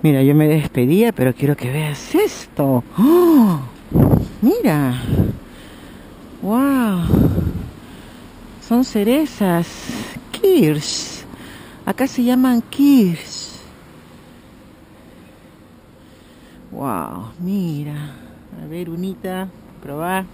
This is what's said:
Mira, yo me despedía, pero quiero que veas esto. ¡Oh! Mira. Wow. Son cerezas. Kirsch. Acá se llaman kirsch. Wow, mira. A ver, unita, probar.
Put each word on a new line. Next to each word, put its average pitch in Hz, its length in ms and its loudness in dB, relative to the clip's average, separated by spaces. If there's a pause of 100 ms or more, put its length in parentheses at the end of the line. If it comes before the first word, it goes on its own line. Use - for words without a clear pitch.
Mira, 139 200 4
yo 143 120 6
me 151 120 6
despedía, 156 640 2
pero 127 220 0
quiero 143 220 0
que 123 140 -6
veas 147 440 -6
esto. 143 720 0 (140)
¡Oh! 277 600 4 (840)
Mira. 151 580 2 (1400)
Wow. 226 640 0 (1600)
Son 240 240 0
cerezas. 208 840 0 (680)
Kirsch. 180 920 0 (600)
Acá 247 200 -2
se 254 180 -2
llaman 247 380 2
kirsch. 254 920 2 (3250)
Wow, 92 680 -8
mira. 170 560 -6 (680)
A 156 60 -14
ver, 170 240 -12
unita, 185 580 -8 (320)
probar. 175 540 -6